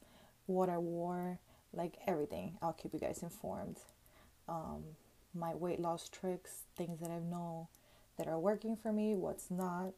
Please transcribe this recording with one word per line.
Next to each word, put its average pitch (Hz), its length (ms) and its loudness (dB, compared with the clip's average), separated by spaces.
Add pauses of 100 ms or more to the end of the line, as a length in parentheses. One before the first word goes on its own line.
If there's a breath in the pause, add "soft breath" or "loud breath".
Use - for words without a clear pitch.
(460 loud breath)
what 185 240 6
I 175 80 4
wore, 175 600 0 (340 loud breath)
like, 175 320 -2
everything. 175 560 0
I'll 165 120 2
keep - 200 -6
you 156 60 -2
guys - 240 -2
informed. 170 560 -6 (680 loud breath)
Um, 156 360 -4 (500)
my 165 220 0
weight 170 240 0
loss 170 300 2
tricks, - 560 -4 (100)
things 170 240 -2
that 165 100 -4
I 170 100 -2
know 170 500 -4 (480 loud breath)
that 165 100 0
are 160 100 2
working 208 380 4
for 220 180 0
me, 214 220 4
what's - 340 -2
not. 180 480 0